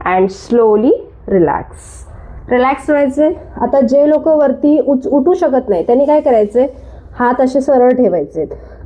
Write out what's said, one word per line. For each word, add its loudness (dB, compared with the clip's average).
and 2
slowly 0
relax. 0
रिलॅक्स -2
व्हायचंय. 0
आता 0
जे 2
लोक 0
वरती 2
उच-, -2
उठू 2
शकत -2
नाही -2
त्यांनी 2
काय 2
करायचंय, 0
हात 0
असे 0
सरळ 2
ठेवायचेत, -2